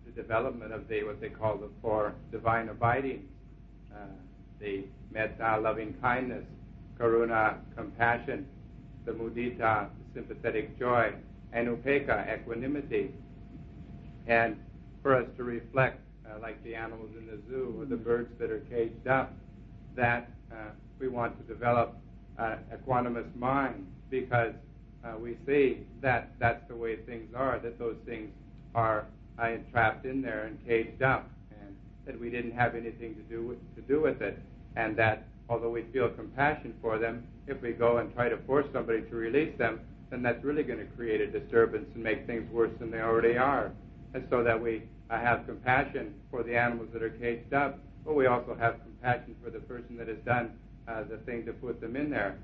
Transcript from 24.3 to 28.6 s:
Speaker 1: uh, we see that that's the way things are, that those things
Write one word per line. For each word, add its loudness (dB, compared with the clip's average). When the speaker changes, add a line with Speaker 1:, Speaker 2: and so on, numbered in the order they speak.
Speaker 1:
uh, -8
we -8
see 6
that 2
that's 2
the -10
way -2
things -10
are, 2
that -6
those -2
things -8